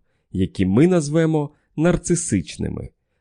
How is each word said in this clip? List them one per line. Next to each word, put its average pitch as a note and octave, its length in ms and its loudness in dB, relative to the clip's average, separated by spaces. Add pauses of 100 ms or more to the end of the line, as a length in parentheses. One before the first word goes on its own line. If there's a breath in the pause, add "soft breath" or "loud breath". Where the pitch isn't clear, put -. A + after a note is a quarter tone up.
(320)
які F#2 340 -2
ми G#2+ 220 4
назвемо D#3+ 640 0 (260 soft breath)
нарцисичними, D3+ 1120 -2 (320)